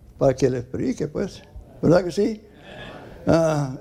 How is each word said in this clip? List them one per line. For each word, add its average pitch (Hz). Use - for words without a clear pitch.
para 135
que 131
les 123
predique, 165
pues. -
¿Verdad 175
que 175
sí? 214
Ah, 151